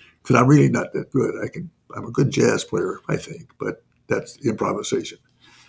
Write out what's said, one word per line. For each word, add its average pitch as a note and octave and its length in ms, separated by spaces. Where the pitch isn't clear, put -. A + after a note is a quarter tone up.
'Cause B2 140
I'm B2 100
really C#3 220
not A2+ 240
that - 180
good. G#2 320
I G#2 60
can, - 220
I'm G#2+ 80
a A#2+ 60
good C3 200
jazz A2 340
player, - 440
I - 80
think, - 320
but - 240
that's - 360
improvisation. G#2 720